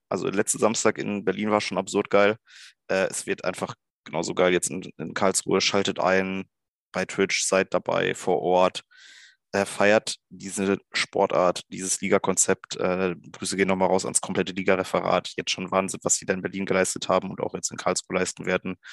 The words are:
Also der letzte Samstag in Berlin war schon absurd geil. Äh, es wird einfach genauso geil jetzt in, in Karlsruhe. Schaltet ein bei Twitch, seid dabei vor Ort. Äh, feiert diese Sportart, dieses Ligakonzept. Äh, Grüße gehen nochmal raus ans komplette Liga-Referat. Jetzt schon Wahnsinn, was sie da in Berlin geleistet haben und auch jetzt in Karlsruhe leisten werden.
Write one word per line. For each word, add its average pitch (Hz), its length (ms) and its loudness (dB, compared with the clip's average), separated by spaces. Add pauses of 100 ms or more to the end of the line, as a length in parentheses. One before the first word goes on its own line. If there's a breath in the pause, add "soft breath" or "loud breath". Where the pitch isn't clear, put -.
(100)
Also 90 160 -2
der 95 80 -2
letzte - 240 0
Samstag 110 400 2
in 104 260 -4
Berlin 101 260 -2
war 104 120 4
schon 90 160 -4
absurd 101 320 -2
geil. 101 260 4 (520 loud breath)
Äh, 95 200 2
es - 180 -8
wird 95 200 -6
einfach 92 280 -4 (300)
genauso 87 300 -6
geil 90 180 4
jetzt 87 160 2
in, 90 140 -6 (160)
in 82 160 -8
Karlsruhe. 95 480 2
Schaltet 98 360 0
ein 95 460 0 (480)
bei 92 140 -2
Twitch, - 400 0
seid 95 260 2
dabei 90 420 0
vor - 280 0
Ort. 90 400 2 (680 loud breath)
Äh, 101 120 2
feiert 104 520 4 (120)
diese 95 500 -2 (140)
Sportart, - 760 2
dieses 92 340 -4
Ligakonzept. - 760 0
Äh, 92 400 -2 (160)
Grüße 95 240 -6
gehen 95 120 2
nochmal 95 200 2
raus 92 160 2
ans - 160 -2
komplette 92 320 -2
Liga-Referat. 92 840 0
Jetzt - 140 -6
schon 92 200 -6
Wahnsinn, 95 320 0
was - 140 2
sie - 100 -8
da 95 80 0
in 92 80 -4
Berlin 95 240 -4
geleistet 92 420 0
haben 92 220 2
und 92 100 -10
auch - 140 -6
jetzt - 160 -6
in - 80 -12
Karlsruhe - 400 -2
leisten 92 280 -4
werden. 92 300 -2 (160 loud breath)